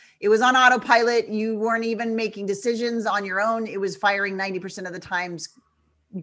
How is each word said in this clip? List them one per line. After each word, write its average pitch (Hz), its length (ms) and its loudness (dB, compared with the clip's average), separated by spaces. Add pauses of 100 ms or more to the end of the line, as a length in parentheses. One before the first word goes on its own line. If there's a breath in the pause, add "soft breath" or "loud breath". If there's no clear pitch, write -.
(200 soft breath)
It 202 80 -2
was 214 140 6
on 254 160 4
autopilot. 240 720 4
You 214 280 -2
weren't 226 280 -2
even 226 320 -2
making 214 300 -4
decisions 233 580 -2
on 202 180 0
your 190 160 -4
own. 226 260 0
It 196 140 -6
was 190 160 -2
firing 202 400 0
ninety 190 240 -4
percent 185 280 -10
of 175 60 -10
the 180 60 -12
times, 175 480 -6 (760)